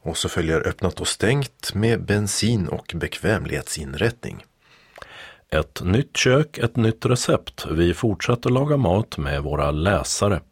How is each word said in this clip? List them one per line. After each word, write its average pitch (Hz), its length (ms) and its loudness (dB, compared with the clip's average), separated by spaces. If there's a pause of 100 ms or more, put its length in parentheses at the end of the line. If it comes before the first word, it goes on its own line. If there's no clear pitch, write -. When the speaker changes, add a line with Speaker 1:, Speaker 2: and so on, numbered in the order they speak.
Speaker 1:
Och 80 160 -6
så - 120 -2
följer 80 380 0
Öppnat 90 340 -2
och 80 60 -4
stängt - 640 -2
med 110 320 2
bensin- 104 640 0
och - 280 -6
bekvämlighetsinrättning. 73 1500 -4 (1040)
Speaker 2:
Ett - 340 -2
nytt 101 340 2
kök, 143 400 2
ett - 180 -2
nytt 113 300 2
recept. - 680 0
Vi 85 220 4
fortsätter 120 560 -2
laga 139 280 2
mat 107 400 2
med 71 260 -2
våra 71 280 0
läsare. 85 680 0 (100)